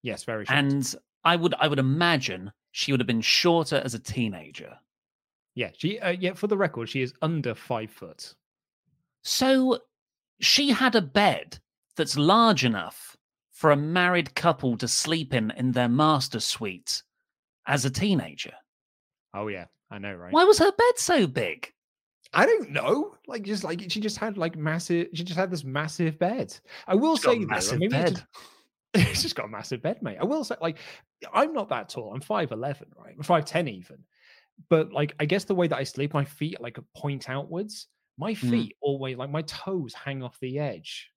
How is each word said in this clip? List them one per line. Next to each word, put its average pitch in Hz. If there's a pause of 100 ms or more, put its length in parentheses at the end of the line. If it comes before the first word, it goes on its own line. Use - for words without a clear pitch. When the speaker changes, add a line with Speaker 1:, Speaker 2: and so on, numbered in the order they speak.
Speaker 1:
Yes, 117
very 107
short. 135
Speaker 2:
And 139 (280)
I 170
would, 170
I 156
would 143
imagine 131 (200)
she -
would 135
have 110
been 113
shorter 160
as 135
a 110
teenager. 82 (800)
Speaker 1:
Yeah, 113
she, 208
uh, 196
yeah, 180
for 208
the 202
record, 147
she 135
is 127
under 156
five 110
foot. - (880)
Speaker 2:
So 262 (640)
she 277
had 240
a 220
bed 160 (360)
that's 151
large 180
enough 101 (360)
for 156
a 143
married 175
couple 135
to 123
sleep 151
in, 110
in 127
their 123
master 139
suite - (640)
as 135
a 139
teenager. 135 (840)
Speaker 1:
Oh, 104
yeah, 95 (260)
I 101
know, 101
right? 87
Speaker 2:
Why 320
was 403
her 381
bed 480
so 277
big? 117 (600)
Speaker 1:
I 190
don't 403
know. 143 (120)
Like, 233
just, 196
like, 175
she 208
just 214
had, 208
like, 165
massive, 165
she 165
just 175
had 190
this 160
massive 151
bed. 196 (300)
I 185
will 302
Speaker 2:
She's 240
got 247
a 233
Speaker 1:
say, -
though, -
Speaker 2:
massive 107
Speaker 1:
maybe 214
it's 175
Speaker 2:
bed. - (720)
Speaker 1:
just, -
<laughs> -
she's -
got 110
a 107
massive 110
bed, 180
mate. 110
I 160
will 285
say, -
like, 165 (520)
I'm 302
not 214
that 117
tall. 107
I'm 135
five 185
eleven, 127 (100)
right? -
I'm 151
five 156
ten 165
even. 92 (680)
But, 160
like, 147
I 151
guess 185
the 196
way 175
that 147
I 135
sleep, 143
my 143
feet, 156
like, 120 (180)
point 139
outwards. 165 (300)
My 202
Speaker 2:
Mm. 127
Speaker 1:
feet 113
always, 135
like, 135
my 151
toes 165
hang 135
off 123
the 131
edge 110